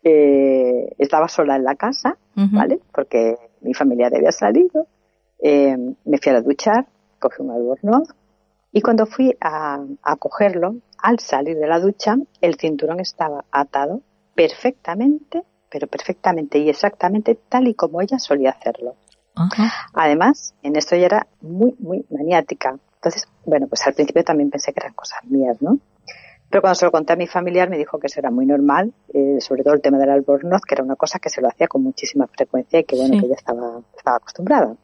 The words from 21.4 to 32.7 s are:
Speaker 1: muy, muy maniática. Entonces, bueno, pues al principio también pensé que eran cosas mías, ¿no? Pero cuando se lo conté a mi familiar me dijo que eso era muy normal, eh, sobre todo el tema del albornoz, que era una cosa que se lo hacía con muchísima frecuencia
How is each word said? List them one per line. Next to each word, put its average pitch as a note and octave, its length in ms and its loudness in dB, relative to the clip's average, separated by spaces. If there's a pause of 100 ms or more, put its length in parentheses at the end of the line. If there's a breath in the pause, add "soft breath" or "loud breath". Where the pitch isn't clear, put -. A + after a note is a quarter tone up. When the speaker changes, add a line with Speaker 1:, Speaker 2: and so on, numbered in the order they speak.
Speaker 1:
muy, F#3+ 380 0
muy F#3+ 300 -8
maniática. D3 680 -2 (180)
Entonces, - 320 -4 (180)
bueno, C#3+ 220 2
pues - 200 -4
al - 60 0
principio D3+ 300 0
también D3 260 0
pensé C#3+ 240 -8
que - 80 -6
eran B2 120 -14
cosas - 320 -16
mías, C3+ 360 0
¿no? G#3 180 0 (680 loud breath)
Pero G3 120 2
cuando F#3 140 2
se F3+ 100 2
lo E3+ 60 4
conté D#3+ 220 0
a - 20 2
mi F3 120 -4
familiar F3+ 420 0
me F3 80 -4
dijo D3+ 200 -6
que C#3+ 100 -6
eso C#3+ 120 -6
era C#3 100 -4
muy B2 160 0
normal, C#3+ 480 2 (200)
eh, C#3 260 2
sobre C3 240 -4
todo D3 100 4
el D3 80 2
tema C#3 160 2
del C#3 140 2
albornoz, C#3+ 500 2
que - 140 -4
era C3 80 -4
una C3 140 -6
cosa - 200 -4
que - 120 -6
se - 120 -6
lo - 60 0
hacía - 200 -2
con - 140 -2
muchísima - 460 -4
frecuencia - 520 -2